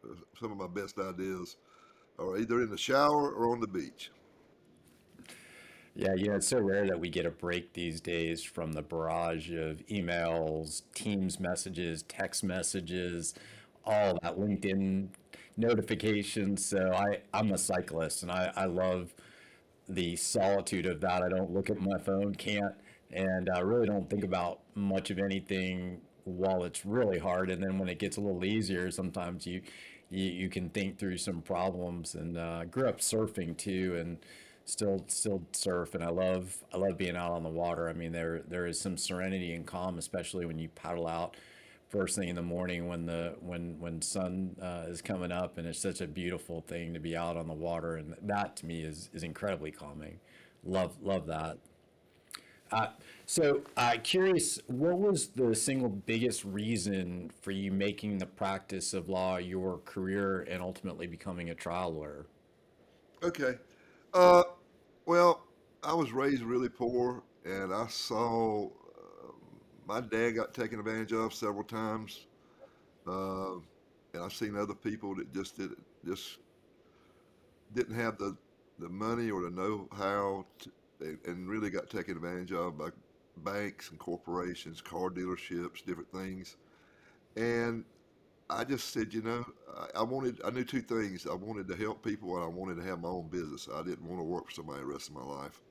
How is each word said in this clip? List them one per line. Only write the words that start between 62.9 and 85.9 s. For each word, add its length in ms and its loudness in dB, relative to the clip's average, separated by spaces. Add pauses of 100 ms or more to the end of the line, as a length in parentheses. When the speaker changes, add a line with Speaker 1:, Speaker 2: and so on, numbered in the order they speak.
Speaker 1:
Okay. 320 0 (580)
Uh, 300 12 (600)
well, 420 6 (340)
I 140 0
was 160 2
raised 320 2
really 260 0
poor, 540 0 (200)
and 300 -2
I 140 0
saw, 800 0
uh, 640 -18 (560)
my 140 0
dad 320 2
got 200 -2
taken 240 -4
advantage 360 -2
of 200 2
several 300 -2
times. 640 -6 (800)
Uh, 460 -4 (600)
and 100 -6
I've 100 -8
seen 220 -4
other 200 -2
people 400 -6
that 180 -8
just 240 -6
did, 140 -6 (340)
just 320 -6 (1400)
didn't 220 0
have 240 0
the, 180 -4 (400)
the 120 -10
money 420 -2
or 100 0
the 80 -4
know-how 960 -2 (140)
to, 120 -16 (300)
and, 240 -8
and 240 -6
really 220 -2
got 180 -4
taken 260 -4
advantage 360 -6
of 260 -2
by 120 -4 (480)
banks 520 -6
and 80 -20
corporations, 840 -6
car 300 -4
dealerships, 720 -6
different 280 -8